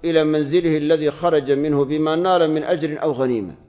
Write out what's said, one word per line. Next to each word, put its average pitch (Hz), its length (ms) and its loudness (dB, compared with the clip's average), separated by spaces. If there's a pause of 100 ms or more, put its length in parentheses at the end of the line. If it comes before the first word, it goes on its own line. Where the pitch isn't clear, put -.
إلى 165 180 2
منزله 151 540 0
الذي 151 340 0
خرج 151 400 0
منه 143 340 2
بما 156 300 -2
نال 180 340 2
من 156 140 -2
أجر 156 400 -4
أو 151 80 0
غنيمة. 120 440 -2 (140)